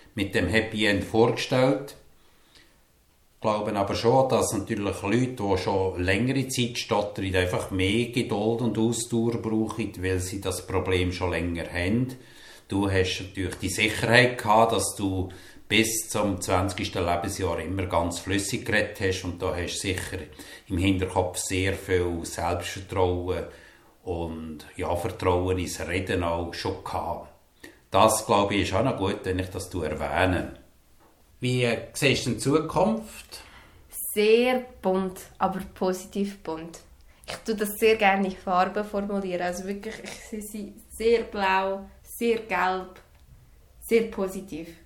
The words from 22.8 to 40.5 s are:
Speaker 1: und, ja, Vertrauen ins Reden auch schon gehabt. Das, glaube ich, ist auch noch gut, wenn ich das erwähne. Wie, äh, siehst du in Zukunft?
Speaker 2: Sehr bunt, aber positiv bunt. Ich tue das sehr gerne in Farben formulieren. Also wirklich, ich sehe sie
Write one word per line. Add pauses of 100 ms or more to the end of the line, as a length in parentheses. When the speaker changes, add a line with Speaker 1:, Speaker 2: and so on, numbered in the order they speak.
Speaker 1:
und, (100)
ja,
Vertrauen
ins
Reden
auch
schon
gehabt. (640)
Das,
glaube
ich,
ist
auch
noch
gut,
wenn
ich
das
erwähne. (840)
Wie,
äh,
siehst
du
in
Zukunft? (720)
Speaker 2:
Sehr (200)
bunt, (180)
aber (120)
positiv
bunt. (480)
Ich (100)
tue
das
sehr
gerne
in
Farben
formulieren.
Also
wirklich,
ich (200)
sehe
sie (180)